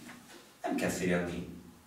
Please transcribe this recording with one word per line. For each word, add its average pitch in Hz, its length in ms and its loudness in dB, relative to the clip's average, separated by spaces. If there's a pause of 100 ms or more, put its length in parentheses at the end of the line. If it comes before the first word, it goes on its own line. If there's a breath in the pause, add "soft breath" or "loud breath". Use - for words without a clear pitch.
(640)
nem - 140 2
kell 87 140 4
félni. 87 580 2 (380)